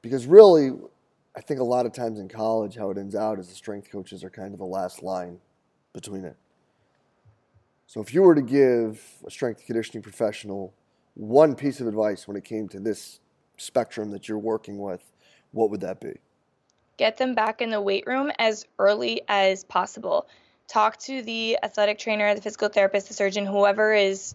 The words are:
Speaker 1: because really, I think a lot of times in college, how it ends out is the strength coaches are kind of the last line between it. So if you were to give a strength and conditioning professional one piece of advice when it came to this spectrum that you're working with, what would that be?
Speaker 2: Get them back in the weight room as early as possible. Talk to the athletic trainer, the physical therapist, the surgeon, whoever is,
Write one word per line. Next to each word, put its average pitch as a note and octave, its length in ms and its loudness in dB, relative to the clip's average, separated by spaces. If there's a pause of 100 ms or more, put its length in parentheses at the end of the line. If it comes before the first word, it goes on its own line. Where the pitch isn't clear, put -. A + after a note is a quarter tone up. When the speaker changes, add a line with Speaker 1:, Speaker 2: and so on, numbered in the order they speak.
Speaker 1:
because A#2+ 240 -6
really, E3 460 10 (640)
I - 40 -14
think C#3 200 -6
a B2+ 40 0
lot B2 220 0
of A2 60 -6
times A2+ 260 -6
in F#2+ 100 -12
college, A2 460 -4
how G2+ 160 -8
it F#2+ 80 -8
ends G2 160 -12
out G#2+ 240 -4
is F2+ 100 -14
the F#2 60 -20
strength G2+ 380 -14
coaches F#2 320 -14
are F#2 60 -14
kind F#2+ 220 -16
of F#2+ 60 -16
the F#2+ 60 -12
last F#2 400 -8
line F2+ 340 -8 (540)
between F#2+ 320 -14
it. D#2+ 100 -14 (1500)
So - 140 -14
if G#2+ 120 -12
you E3+ 100 4
were F3 120 10
to D3 80 2
give A#2+ 580 2 (240)
a - 60 -18
strength A#2 280 -8
and - 80 -20
conditioning A2+ 360 -6
professional G2+ 720 -8 (400)
one C3 400 4
piece C#3 240 -6
of B2 80 -6
advice G#2+ 400 -4
when G2+ 100 -12
it F#2+ 80 -12
came A2 260 -8
to G2 100 -16
this G#2 400 -8 (360)
spectrum A2+ 540 -6
that G2+ 180 -14
you're G#2+ 100 -6
working G#2+ 400 -6
with, G2 340 -12 (400)
what A2 180 0
would G2 120 -8
that F#2 180 -10
be? - 140 -12 (840)
Speaker 2:
Get A3 220 -2
them B3+ 180 -2
back A3 260 -2
in A3+ 80 -6
the G#3+ 100 -2
weight G3 280 -2
room C4+ 320 -4
as A3 260 -2 (140)
early G#3+ 480 2
as G3 340 2
possible. F#3 640 -4 (400)
Talk A3 320 0
to C4+ 240 -10
the A3+ 400 -4
athletic G#3 360 0
trainer, G#3 360 0
the G#3 80 -10
physical G#3+ 260 -4
therapist, G3 400 0
the G#3 60 -16
surgeon, G3+ 320 -2
whoever G3+ 480 2
is, G3 400 0